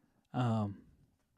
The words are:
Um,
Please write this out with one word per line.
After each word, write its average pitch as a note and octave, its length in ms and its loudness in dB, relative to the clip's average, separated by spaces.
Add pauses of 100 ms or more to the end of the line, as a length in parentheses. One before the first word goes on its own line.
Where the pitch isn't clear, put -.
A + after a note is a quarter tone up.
(320)
Um, A2 440 0 (600)